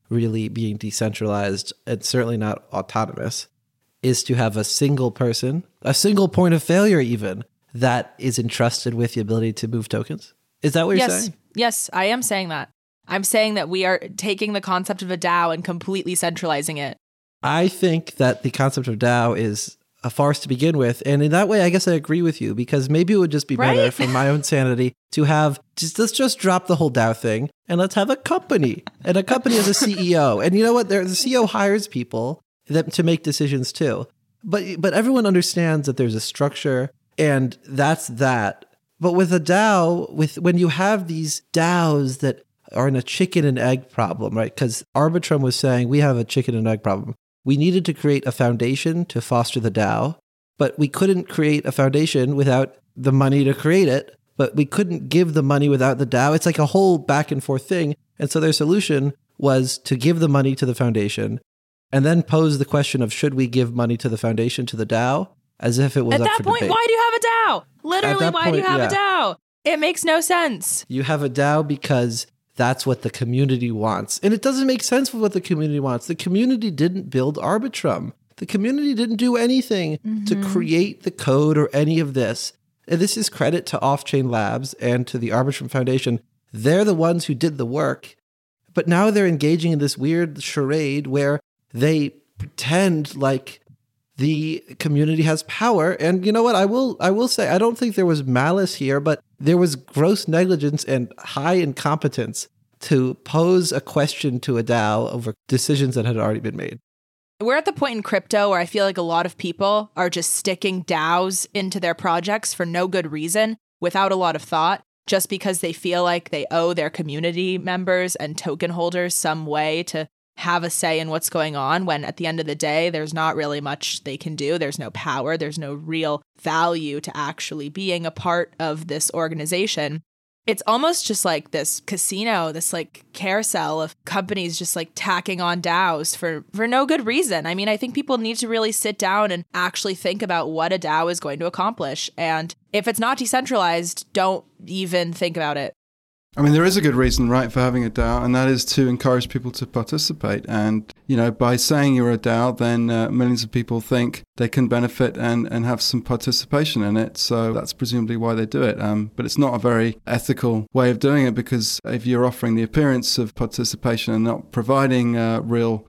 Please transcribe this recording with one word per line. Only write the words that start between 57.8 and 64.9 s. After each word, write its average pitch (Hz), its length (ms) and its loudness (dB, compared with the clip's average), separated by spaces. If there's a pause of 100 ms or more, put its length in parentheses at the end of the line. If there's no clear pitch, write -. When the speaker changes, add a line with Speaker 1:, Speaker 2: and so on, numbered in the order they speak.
Speaker 1:
And 143 140 -2
so 165 80 0
their 156 120 4
solution 151 640 2 (240)
was 131 420 2
to - 160 -4
give 156 240 2
the 160 80 2
money 135 280 4
to 135 100 -2
the 123 100 0
foundation 107 640 0 (520)
and 135 120 4
then 165 200 4
pose 160 340 2
the 135 80 0
question 143 380 0
of, 107 100 -2
"Should 143 220 -2
we 131 100 0
give 120 300 0
money 120 220 0
to 123 120 -4
the 110 80 -4
foundation, 117 500 -2
to - 80 -8
the 110 120 -4
dao?" 127 400 0 (320)